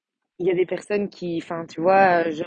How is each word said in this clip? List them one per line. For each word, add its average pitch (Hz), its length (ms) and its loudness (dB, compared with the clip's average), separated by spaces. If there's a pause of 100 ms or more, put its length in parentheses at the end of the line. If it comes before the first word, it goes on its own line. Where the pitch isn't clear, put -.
(400)
il 175 80 -2
y 190 40 2
a 175 40 0
des 180 100 0
personnes 196 440 -4
qui, 170 340 -8
enfin, 165 240 -10
tu - 120 -12
vois, 175 520 4
je, 156 160 -6